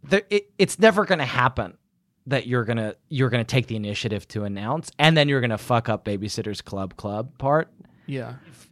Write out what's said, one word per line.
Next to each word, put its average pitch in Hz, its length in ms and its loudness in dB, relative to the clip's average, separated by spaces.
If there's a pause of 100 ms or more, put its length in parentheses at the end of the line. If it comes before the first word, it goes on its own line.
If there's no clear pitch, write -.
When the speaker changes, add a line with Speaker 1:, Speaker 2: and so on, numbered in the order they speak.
Speaker 1:
there, 190 280 2
it, 208 260 0
it's - 220 2
never 208 260 6
gonna 165 200 0
happen 123 520 0 (500)
that 127 200 -2
you're 123 160 0
gonna, 110 320 -2 (140)
you're 131 200 0
gonna 117 140 0
take 127 240 0
the 113 80 -6
initiative 104 540 -4
to 104 160 -6
announce, 104 520 -6
and 160 200 6
then 147 120 6
you're 139 120 2
gonna 117 180 0
fuck 120 300 0
up 107 160 -2
Babysitter's 104 560 -6
Club 95 340 -8
Club 107 420 -8
part. 147 320 0 (380)
Speaker 2:
Yeah. 127 280 -8 (360)